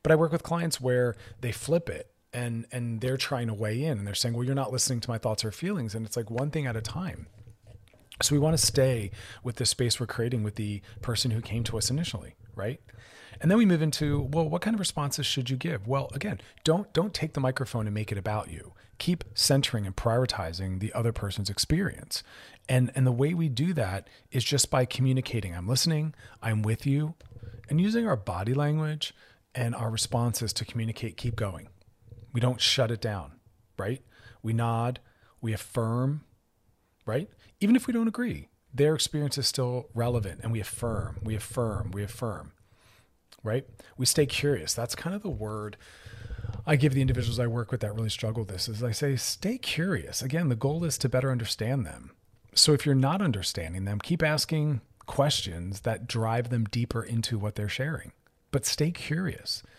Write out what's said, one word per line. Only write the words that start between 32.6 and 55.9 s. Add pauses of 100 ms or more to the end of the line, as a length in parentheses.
shut
it
down, (380)
right? (400)
We
nod, (420)
we
affirm, (800)
right? (300)
Even
if
we
don't
agree, (220)
their
experience
is
still
relevant,
and
we
affirm,
we
affirm,
we
affirm, (920)
right? (320)
We
stay
curious.
That's
kind
of
the
word (880)
I
give
the
individuals
I
work
with
that
really
struggle
with
this,
is
I
say,
"Stay
curious."
Again,
the
goal
is
to
better
understand
them. (420)
So
if
you're
not
understanding
them,
keep
asking (240)
questions
that